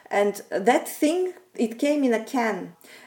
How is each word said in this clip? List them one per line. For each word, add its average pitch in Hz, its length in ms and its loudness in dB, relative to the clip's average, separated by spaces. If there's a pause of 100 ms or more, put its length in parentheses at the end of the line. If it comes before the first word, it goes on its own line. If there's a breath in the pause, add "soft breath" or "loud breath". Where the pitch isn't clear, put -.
(100)
And 202 300 0 (100)
that 202 380 2
thing, 359 460 0 (200)
it 226 240 -2
came 285 260 2
in 240 100 4
a 220 100 -2
can. 208 520 -4 (300 loud breath)